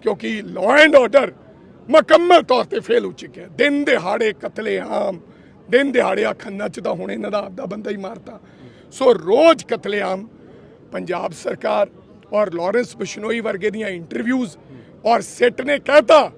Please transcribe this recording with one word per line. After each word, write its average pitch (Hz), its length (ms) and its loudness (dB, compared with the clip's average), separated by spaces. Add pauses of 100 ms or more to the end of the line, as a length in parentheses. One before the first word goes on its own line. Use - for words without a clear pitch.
ਕਿਉਂਕਿ 220 400 -6 (120)
law 254 340 4
and 269 180 6
order 247 280 2 (560)
ਮੁਕੰਮਲ 320 520 6
ਤੌਰ 247 220 0
ਤੇ - 160 -6
ਫੇਲ 226 240 0
ਹੋ 185 80 -8
ਚੁੱਕਿਆ - 320 -18
ਹੈ। - 40 -20
ਦਿਨ 285 360 0
ਦਿਹਾੜੇ 220 480 -2
ਕਤਲੇਆਮ, 196 880 -6 (500)
ਦਿਨ 269 220 2
ਦਿਹਾੜੇ 214 320 0
ਆ 214 80 -4
ਖੰਨਾ 202 360 -10
'ਚ 208 120 -12
ਤਾਂ 190 140 -6
ਹੁਣ 180 160 -10
ਇਹਨਾਂ 208 200 -8
ਦਾ 208 80 -4
ਆਪਦਾ 196 280 -10
ਬੰਦਾ 202 240 -10
ਹੀ 214 60 -8
ਮਾਰਤਾ। 190 440 -16 (520)
ਸੋ 254 220 2
ਰੋਜ਼ 233 520 2
ਕਤਲੇਆਮ, 202 640 -6 (640)
ਪੰਜਾਬ 180 400 -6
ਸਰਕਾਰ 208 580 -4 (420)
ਔਰ 208 220 -2
ਲਾਰੈਂਸ 202 420 -4
ਬਿਸ਼ਨੋਈ 214 440 -8
ਵਰਗੇ 208 300 -4
ਦੀਆਂ 214 180 -8
ਇੰਟਰਵਿਊਜ਼ 226 680 -4 (480)
ਔਰ 226 160 2
ਸਿੱਟ - 400 0
ਨੇ 277 180 -2
ਕਹਿਤਾ 277 580 4